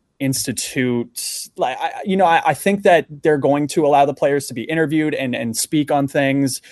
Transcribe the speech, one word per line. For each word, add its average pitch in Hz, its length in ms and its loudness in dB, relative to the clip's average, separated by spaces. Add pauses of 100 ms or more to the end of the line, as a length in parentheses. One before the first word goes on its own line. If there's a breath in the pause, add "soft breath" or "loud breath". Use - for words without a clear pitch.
(200)
institute, 127 1400 -4
like, 127 220 -4
I, 160 120 -4 (120)
you 190 140 0
know, 190 80 4
I, 165 220 4
I 156 60 4
think 202 300 -2
that 175 240 4 (160)
they're 151 140 4
going 143 300 2
to 156 180 0
allow 143 200 4
the 139 80 0
players 143 340 0
to 131 60 -12
be 113 100 -6
interviewed 156 520 0
and, 127 180 -4
and 117 220 -4
speak 151 360 -2
on 143 160 2
things 139 540 0 (100)